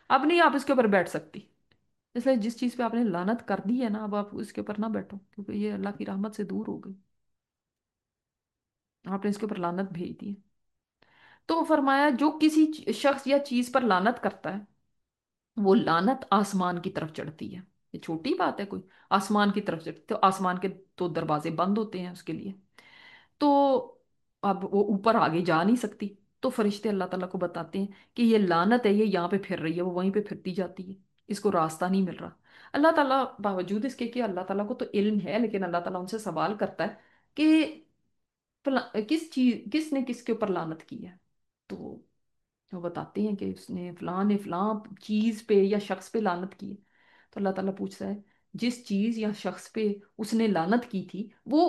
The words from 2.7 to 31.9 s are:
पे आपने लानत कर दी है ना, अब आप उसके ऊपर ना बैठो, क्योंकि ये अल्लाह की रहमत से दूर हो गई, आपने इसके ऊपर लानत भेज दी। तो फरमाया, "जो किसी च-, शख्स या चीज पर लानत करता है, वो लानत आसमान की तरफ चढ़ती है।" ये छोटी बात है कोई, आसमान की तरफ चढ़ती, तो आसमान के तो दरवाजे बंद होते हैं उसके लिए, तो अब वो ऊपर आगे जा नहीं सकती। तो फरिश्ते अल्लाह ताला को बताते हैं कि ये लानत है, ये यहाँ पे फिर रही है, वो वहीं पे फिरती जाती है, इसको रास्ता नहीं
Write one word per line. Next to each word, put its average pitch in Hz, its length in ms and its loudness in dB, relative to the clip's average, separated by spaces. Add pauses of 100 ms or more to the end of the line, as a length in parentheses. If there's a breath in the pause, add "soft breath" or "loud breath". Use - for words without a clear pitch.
पे 247 60 -4
आपने 233 240 0
लानत 185 360 0
कर 196 240 -2
दी 240 140 0
है 233 100 -2
ना, 214 140 -4
अब 208 100 -4
आप 208 220 -4
उसके - 240 -8
ऊपर 208 180 -6
ना 220 120 -2
बैठो, 202 280 -8 (140)
क्योंकि 202 220 -12
ये 208 160 -2
अल्लाह 202 220 -4
की 202 120 -10
रहमत 202 300 -6
से 208 120 -6
दूर 202 200 -6
हो 202 120 -8
गई, 196 160 -16 (2000)
आपने 196 260 -4
इसके 208 160 -4
ऊपर 208 120 -4
लानत 180 340 -2
भेज 175 240 -8
दी। 202 200 -10 (1120 soft breath)
तो 330 160 2
फरमाया, 285 480 4
"जो 285 260 4
किसी 311 280 6
च-, - 260 -4
शख्स 269 340 0
या 277 140 4
चीज 247 320 -2
पर 254 100 4
लानत 214 360 4
करता - 320 -4
है, 208 160 -10 (920)
वो 196 180 6
लानत 175 580 2
आसमान 185 480 2
की 190 100 -6
तरफ 160 220 -6
चढ़ती - 360 -10
है।" - 120 -12 (340)
ये 160 40 -12
छोटी 175 360 -4
बात 349 260 -2
है 196 60 -6
कोई, 190 160 -10 (300 soft breath)
आसमान 202 380 2
की 202 100 -2
तरफ 170 240 -4
चढ़ती, - 240 -12
तो 214 80 -2
आसमान 185 420 2
के 196 100 -4
तो - 420 -6
दरवाजे 156 420 -2
बंद 185 260 2
होते 208 220 -4
हैं 180 120 -10
उसके 175 200 -12
लिए, 196 220 -10 (840 loud breath)
तो 277 380 4 (640)
अब 190 220 0
वो 202 220 2
ऊपर 214 300 2
आगे 165 260 2
जा 170 220 2
नहीं 233 120 4
सकती। - 420 -8 (240)
तो 262 80 0
फरिश्ते 208 380 -2
अल्लाह 190 200 -2
ताला 185 180 -4
को 185 120 -8
बताते 170 400 -6
हैं 202 160 -4 (220 loud breath)
कि 240 80 2
ये 226 140 6
लानत 196 480 4
है, 202 80 6
ये 214 120 4
यहाँ 180 220 0
पे 196 100 0
फिर 190 200 -4
रही 165 160 -2
है, 175 80 -2
वो 180 100 -2
वहीं 185 200 0
पे 208 100 2
फिरती 185 320 -8
जाती 180 280 -6
है, 190 140 -14 (320)
इसको 208 220 -2
रास्ता 165 380 0
नहीं 190 140 2